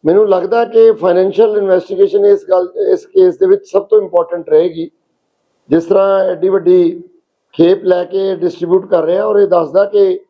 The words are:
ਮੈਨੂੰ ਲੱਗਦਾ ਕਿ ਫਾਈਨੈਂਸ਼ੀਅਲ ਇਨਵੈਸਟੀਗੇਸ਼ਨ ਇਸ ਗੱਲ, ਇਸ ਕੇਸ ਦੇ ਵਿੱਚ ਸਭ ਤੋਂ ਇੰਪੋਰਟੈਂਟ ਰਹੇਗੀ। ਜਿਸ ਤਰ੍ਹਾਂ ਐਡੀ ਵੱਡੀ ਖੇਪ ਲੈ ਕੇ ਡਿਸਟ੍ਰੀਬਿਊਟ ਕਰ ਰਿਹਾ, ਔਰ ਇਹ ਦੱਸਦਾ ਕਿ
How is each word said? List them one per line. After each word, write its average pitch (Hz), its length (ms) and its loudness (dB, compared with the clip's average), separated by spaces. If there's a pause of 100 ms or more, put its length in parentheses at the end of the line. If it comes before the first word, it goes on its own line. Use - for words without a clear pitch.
ਮੈਨੂੰ 196 240 2
ਲੱਗਦਾ 196 360 0
ਕਿ 226 260 4
ਫਾਈਨੈਂਸ਼ੀਅਲ 190 640 0
ਇਨਵੈਸਟੀਗੇਸ਼ਨ 196 680 0
ਇਸ 202 240 0
ਗੱਲ, 180 240 -2 (200)
ਇਸ - 120 -6
ਕੇਸ 185 320 0
ਦੇ 190 80 0
ਵਿੱਚ 196 260 0
ਸਭ 196 120 0
ਤੋਂ 214 180 2
ਇੰਪੋਰਟੈਂਟ 170 480 -8
ਰਹੇਗੀ। 165 420 -2 (760)
ਜਿਸ 165 160 0
ਤਰ੍ਹਾਂ 196 340 0
ਐਡੀ 180 300 -2
ਵੱਡੀ 180 540 0 (500)
ਖੇਪ 170 300 0
ਲੈ 180 200 0
ਕੇ 190 320 -4
ਡਿਸਟ੍ਰੀਬਿਊਟ 175 540 -4
ਕਰ 165 140 0
ਰਿਹਾ, 180 200 -2
ਔਰ 220 120 -2
ਇਹ 202 120 2
ਦੱਸਦਾ 175 380 0
ਕਿ 196 340 0 (100)